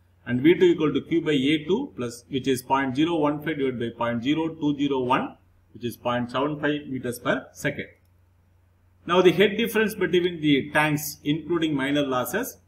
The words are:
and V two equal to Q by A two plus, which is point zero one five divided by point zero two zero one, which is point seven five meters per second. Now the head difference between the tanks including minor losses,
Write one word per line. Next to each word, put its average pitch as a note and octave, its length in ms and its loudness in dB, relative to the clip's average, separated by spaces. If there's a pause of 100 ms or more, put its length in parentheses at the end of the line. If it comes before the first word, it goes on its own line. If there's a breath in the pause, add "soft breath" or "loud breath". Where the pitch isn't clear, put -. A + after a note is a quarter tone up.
(260)
and B2 160 -2
V E3 120 8
two F3+ 120 4
equal D#3 260 4
to C3+ 80 0
Q E3 220 0
by D3+ 100 0
A D3 340 2
two A#3+ 300 -2
plus, A#2+ 320 -8
which C3 180 -4
is C3 140 2
point C3+ 340 0
zero E3 220 0
one D3 260 0
five D#3 140 -4
divided C3 240 -2
by A#2 240 -4
point A#2+ 180 -2
zero D#3 280 0
two D3 260 -2
zero C#3 240 0
one, C3+ 380 0 (340)
which A#2+ 140 -8
is A2 100 -6
point A#2+ 340 -2
seven D3 300 -2
five D3 280 -2
meters B2 300 -8
per - 360 -4
second. - 320 -8 (1200)
Now F3 160 4
the F3 100 8
head G3 240 4
difference G#3+ 380 0
between F3 480 0
the C#3+ 300 2
tanks D3+ 520 -2
including D#3+ 500 -2
minor C#3 320 0
losses, C3 600 -4